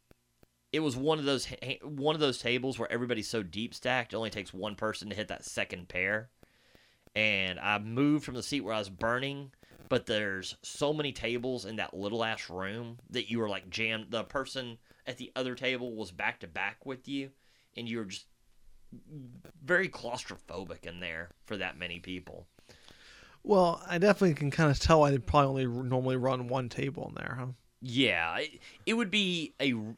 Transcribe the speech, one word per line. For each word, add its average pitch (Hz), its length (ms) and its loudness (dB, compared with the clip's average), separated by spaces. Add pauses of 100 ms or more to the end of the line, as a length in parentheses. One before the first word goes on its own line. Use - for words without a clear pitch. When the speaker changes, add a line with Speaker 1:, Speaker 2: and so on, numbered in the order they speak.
(720)
Speaker 1:
it 151 100 2
was 139 140 2
one 156 240 2
of 143 60 -2
those 135 220 2
ha-, 127 160 -10
ha-, 127 240 -6
one 151 280 0
of 151 60 0
those 135 180 4
tables 123 400 0
where 117 120 -2
everybody's 120 360 -2
so 110 160 0
deep 98 300 -6
stacked, 127 400 -2
it 104 40 -2
only 110 120 -2
takes 98 240 -8
one 98 220 -6
person 107 340 -4
to 101 60 -6
hit 104 120 -4
that - 180 -8
second 95 440 -6
pair. 101 400 -2 (840)
And 98 440 0
I 104 200 0
moved 143 460 2
from 127 100 -8
the 113 80 -6
seat 143 180 -4
where 101 120 -4
I 107 60 0
was 98 100 -4
burning, 131 640 -2 (380)
but 127 160 2
there's 101 580 0
so 151 300 0
many 147 180 -2
tables 120 540 -2
in 110 100 -8
that 101 180 -6
little 101 300 -2
ass 110 260 -4
room 110 500 -6 (100)
that 107 200 -4
you 117 100 0
were, 107 100 2
like, 95 200 -6
jammed. 110 420 -4
The 110 120 -2
person 123 540 -6 (280)
at 127 120 -8
the 123 180 -12
other 127 180 -2
table 123 400 -2
was 107 180 -8
back 104 280 -4
to 98 80 -14
back 98 380 -6
with 127 240 -10
you, 139 220 -6 (440)
and 117 140 -8
you 117 80 -4
were 110 80 -4
just - 220 -12 (1400)
very 175 260 2
claustrophobic 95 960 -10
in 87 160 -10
there 85 300 -8 (140)
for 107 120 -6
that 90 200 -6
many 87 220 -8
people. 87 480 -10 (960)
Speaker 2:
Well, 180 420 6
I 175 120 -2
definitely 190 380 6
can 143 160 0
kinda 147 240 6
tell 156 280 8
I'd 139 240 4
probably 135 380 4
only 120 140 0
r-, 131 40 -4
normally 127 320 2
run 127 320 0
one 127 220 -2
table 135 400 -4
in - 60 -12
there, - 220 -6
huh? 127 100 -6 (340)
Speaker 1:
Yeah, 107 560 4
it, 151 220 -6 (260)
it 214 80 4
would 226 180 2
be 180 480 2
a, 135 140 4 (240)